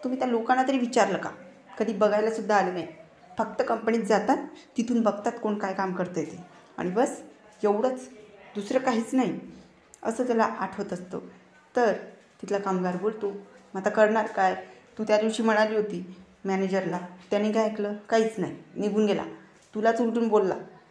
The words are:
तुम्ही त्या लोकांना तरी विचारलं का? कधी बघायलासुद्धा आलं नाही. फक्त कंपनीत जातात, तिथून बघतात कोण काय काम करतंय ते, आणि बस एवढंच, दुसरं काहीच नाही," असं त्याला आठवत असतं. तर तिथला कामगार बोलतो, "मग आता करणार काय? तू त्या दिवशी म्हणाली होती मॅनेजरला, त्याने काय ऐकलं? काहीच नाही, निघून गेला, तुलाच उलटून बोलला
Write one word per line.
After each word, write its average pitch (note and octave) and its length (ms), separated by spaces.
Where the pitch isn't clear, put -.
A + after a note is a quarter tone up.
तुम्ही C4 160
त्या B3+ 80
लोकांना B3+ 400
तरी C4+ 100
विचारलं A3 400
का? - 120
कधी A3 140
बघायलासुद्धा G#3 600
आलं F3+ 180
नाही. F3 140
फक्त G#3+ 300
कंपनीत A3+ 340
जातात, G3+ 360
तिथून A#3 240
बघतात G#3+ 300
कोण G#3 140
काय G3 160
काम F#3+ 200
करतंय F3+ 300
ते, - 220
आणि F3 120
बस A3+ 320
एवढंच, A3+ 460
दुसरं G#3 240
काहीच A#3 340
नाही," A#3+ 260
असं A3+ 240
त्याला A3+ 160
आठवत F#3+ 500
असतं. F3+ 260
तर A#3 180
तिथला G3+ 160
कामगार F#3 400
बोलतो, G#3 320
"मग F#3+ 80
आता G#3 80
करणार G#3+ 380
काय? F#3+ 280
तू A3 60
त्या G#3+ 140
दिवशी A3 260
म्हणाली G#3+ 320
होती F#3 400
मॅनेजरला, F#3+ 540
त्याने G#3 200
काय A3 140
ऐकलं? G#3 280
काहीच A3 280
नाही, E3+ 180
निघून G#3 300
गेला, G3+ 180
तुलाच A3+ 260
उलटून A#3 260
बोलला G3+ 280